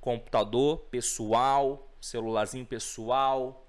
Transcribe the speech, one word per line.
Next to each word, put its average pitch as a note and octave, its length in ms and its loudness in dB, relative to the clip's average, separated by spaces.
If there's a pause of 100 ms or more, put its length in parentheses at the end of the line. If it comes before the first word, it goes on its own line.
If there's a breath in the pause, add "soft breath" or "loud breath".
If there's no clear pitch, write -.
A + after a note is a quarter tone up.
Computador A#2+ 760 0 (120)
pessoal, C3+ 960 2 (140)
celularzinho A2+ 640 -4
pessoal C3 1040 -2